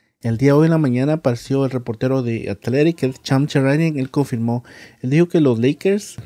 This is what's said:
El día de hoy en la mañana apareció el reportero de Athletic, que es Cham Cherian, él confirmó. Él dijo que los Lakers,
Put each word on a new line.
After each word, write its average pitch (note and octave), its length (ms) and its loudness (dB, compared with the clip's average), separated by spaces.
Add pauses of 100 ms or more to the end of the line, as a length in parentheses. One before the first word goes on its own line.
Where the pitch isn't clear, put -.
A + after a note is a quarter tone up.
(220)
El A2+ 160 -2
día C3+ 100 2
de C#3+ 60 6
hoy D#3 120 6
en E3 60 2
la D#3+ 80 2
mañana C3+ 340 0
apareció C3+ 520 -2
el C3 60 -4
reportero B2+ 520 -4
de A2+ 260 -6
Athletic, C#3+ 460 0
que C3 100 -4
es C3 160 -6
Cham C#3 240 0
Cherian, D3 540 0
él C3 100 -4
confirmó. A#2+ 540 -2 (380)
Él B2+ 100 -4
dijo E3+ 160 4
que E3+ 120 0
los B2 200 4
Lakers, F#3+ 560 0 (100)